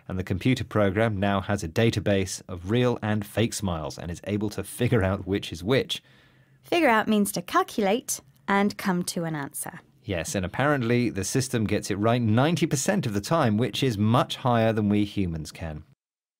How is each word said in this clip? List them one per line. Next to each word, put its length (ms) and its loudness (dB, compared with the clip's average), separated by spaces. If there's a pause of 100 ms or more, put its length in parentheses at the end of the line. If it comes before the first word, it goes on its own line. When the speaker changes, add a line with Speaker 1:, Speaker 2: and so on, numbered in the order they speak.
Speaker 1:
and 100 -6
the 60 -4
computer 400 0
program 540 2
now 220 2
has 240 -2
a 40 -6
database 800 2
of 240 -8
real 300 2
and 240 -2
fake 300 0
smiles 420 -4
and 140 -10
is 140 -8
able 260 -2
to 120 -8
figure 400 0
out 240 0
which 260 -2
is 120 -10
which. 380 0 (580)
Speaker 2:
Figure 280 2
out 200 2
means 240 2
to 80 -4
calculate 800 -2 (260)
and 300 2
come 280 -2
to 200 -6
an 100 -4
answer. 460 -10 (260)
Speaker 1:
Yes, 300 -4
and 100 -2
apparently 640 2
the 140 -4
system 400 -2
gets 260 -2
it 80 -2
right 240 2
ninety 420 4
percent 420 0
of 60 -2
the 80 0
time, 360 2
which 260 0
is 160 0
much 380 2
higher 360 2
than 160 0
we 160 4
humans 460 -4
can. 320 -10 (580)